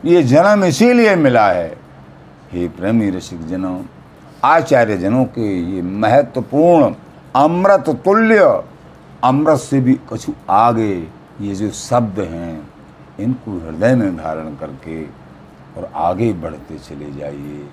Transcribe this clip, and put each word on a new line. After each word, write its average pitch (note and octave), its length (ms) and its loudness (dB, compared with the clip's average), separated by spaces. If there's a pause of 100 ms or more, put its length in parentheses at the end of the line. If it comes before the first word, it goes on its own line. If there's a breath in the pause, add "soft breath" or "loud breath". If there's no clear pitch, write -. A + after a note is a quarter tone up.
ये E3+ 200 4
जन्म F#3 420 4
इसीलिए A3 520 4
मिला B2 320 4
है। F2 280 -2 (720)
हे F2 200 -4
प्रेमी G2+ 400 -2
रसिक F2+ 380 -10
जनों, F#2 320 -6 (640)
आचार्य C3 540 2
जनों A2+ 280 0
के A2+ 200 -6 (200)
ये F#2 160 -6
महत्वपूर्ण C3 1120 2 (420)
अमृत F3 520 2 (160)
तुल्य, G3+ 580 4 (600)
अमृत C#3+ 340 2
से C#3 220 -2
भी B2+ 180 2 (140)
कछु D#3 200 -8 (180)
आगे A2 420 2 (480)
ये G2+ 140 -6
जो G2+ 180 -4
शब्द A2 480 -4
हैं, E2 480 -10 (520)
इनको A2 400 -6
हृदय D#2+ 340 0
में G2 220 0
धारण D#2 400 -10
करके D#2 460 -14 (760)
और - 200 -12
आगे F#2+ 380 -2
बढ़ते D#2 440 -12
चले D2 340 -16
जाइए। C#2+ 600 -14